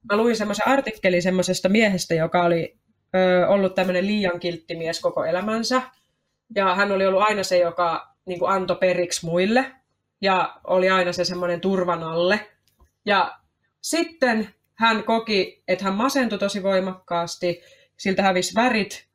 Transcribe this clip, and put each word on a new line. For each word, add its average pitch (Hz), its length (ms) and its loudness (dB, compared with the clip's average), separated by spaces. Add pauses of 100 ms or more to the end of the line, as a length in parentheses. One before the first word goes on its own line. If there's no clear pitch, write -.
(120)
Mä 208 60 4
luin 226 180 4
semmoisen 208 320 -2
artikkelin 214 540 2
semmoisesta 185 480 0
miehestä, 196 460 2
joka 165 280 2
oli, 170 340 0 (380)
ö, 185 320 4
ollut 190 280 2
tämmönen 185 320 0
liian 190 320 -2
kiltti 170 360 -8
mies 165 260 -6
koko 165 240 -2
elämänsä, 220 560 -2 (760)
ja 190 200 2
hän 202 160 0
oli 196 140 2
ollut 190 160 2
aina 208 220 0
se, 185 140 0
joka, 170 560 0 (120)
niin 180 140 -8
kun, 175 100 0
antoi 185 280 0
periksi 175 480 -2
muille, 202 460 0 (500)
ja 190 420 0
oli 185 260 2
aina 180 240 2
se 175 120 -2
semmoinen 175 360 -4
turvan 180 420 0
alle. 175 360 0 (680)
Ja 202 340 0 (420)
sitten 254 680 -2 (260)
hän 220 280 0
koki, 220 640 -2
että 185 180 -2
hän 196 80 0
masentui 240 460 -2
tosi 202 240 -4
voimakkaasti, 180 1000 -4 (360)
siltä 196 260 0
hävisi 180 320 0
värit 226 600 -2